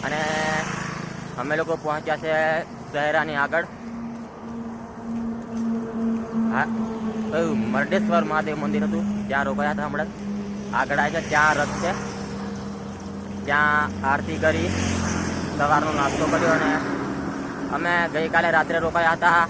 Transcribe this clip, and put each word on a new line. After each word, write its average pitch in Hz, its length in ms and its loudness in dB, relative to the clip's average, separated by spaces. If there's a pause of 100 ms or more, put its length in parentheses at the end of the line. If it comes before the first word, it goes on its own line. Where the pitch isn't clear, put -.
અને 151 160 0 (1200)
અમે 143 180 0
લોકો 160 240 0
પહોંચ્યા 151 400 -2
છે 160 100 0 (580)
શહેરાની 151 520 2
આગળ. 160 240 0 (2750)
હા, 139 120 2 (680)
કયું 160 300 2 (120)
મરડેશ્વર 170 580 2
મહાદેવ 156 280 0
મંદિર 147 280 0
હતું, - 180 0 (240)
ત્યાં 139 200 2
રોકાયા 147 280 0
હતા 147 100 -2
હમણાં. 143 240 -4 (680)
આગળ 143 240 2
આવ્યા 156 200 0
છે, 139 80 -6
ત્યાં 151 300 6
રથ 139 220 0
છે, 175 80 2 (1600)
ત્યાં 147 500 4 (140)
આરતી 147 320 0
કરી, 160 260 4 (880)
સવારનો 147 440 4
નાસ્તો 143 340 2
કર્યો 160 240 4
અને 151 120 2 (1040)
અમે 175 180 0 (200)
ગઈકાલે 165 440 2
રાત્રે 160 300 2
રોકાયા 165 300 2
હતા 170 320 6